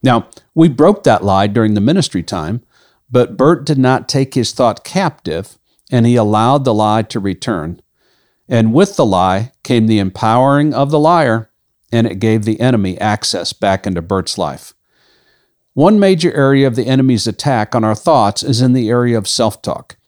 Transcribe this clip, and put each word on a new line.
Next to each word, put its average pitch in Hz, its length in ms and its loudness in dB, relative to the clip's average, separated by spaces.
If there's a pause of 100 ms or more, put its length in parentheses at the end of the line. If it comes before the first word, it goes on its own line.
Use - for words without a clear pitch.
Now, 120 260 2 (260)
we 160 140 4
broke 151 360 2
that 107 200 2
lie 98 220 2
during 107 280 0
the 104 60 0
ministry 117 420 0
time, 104 400 -8 (480)
but 123 260 0
Bert 143 300 0
did 147 120 -2
not 127 300 0
take 135 260 -2
his 123 180 -2
thought 117 320 -2
captive, 120 720 -6 (320)
and 120 160 2
he 120 100 2
allowed 113 480 2
the 120 100 0
lie 107 280 0
to 104 180 -8
return. 90 600 -6 (680)
And 113 240 2
with 196 240 2
the 143 100 2
lie 95 460 0 (100)
came 117 240 0
the 110 120 2
empowering 127 760 0
of 139 180 -2
the 151 80 0
liar, 147 520 0 (420)
and 117 140 2
it 98 140 -6
gave 110 240 0
the 110 160 -4
enemy 107 400 0
access 104 520 -4
back 98 340 -2
into 87 160 -6
Bert's 92 360 -4
life. 76 340 -8 (1000)
One 196 260 4
major 185 320 2
area 139 340 2
of 120 80 -2
the 113 120 -4
enemy's 131 400 2
attack 113 480 -4
on 113 100 0
our 110 100 0
thoughts 110 480 0
is 127 200 -2
in 127 100 2
the 123 160 0
area 120 300 0
of 101 100 -6
self-talk. - 680 -6 (120)